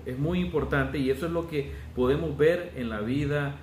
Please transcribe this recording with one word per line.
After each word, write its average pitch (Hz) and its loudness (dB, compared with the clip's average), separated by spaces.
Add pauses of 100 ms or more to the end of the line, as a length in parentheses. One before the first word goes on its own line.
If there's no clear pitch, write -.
Es 127 -6
muy 170 2
importante, 143 0
y 131 2
eso 135 0
es 165 -2
lo 170 -2
que 143 -4 (240)
podemos 139 2
ver 170 4
en 120 -4
la 107 -4
vida 143 0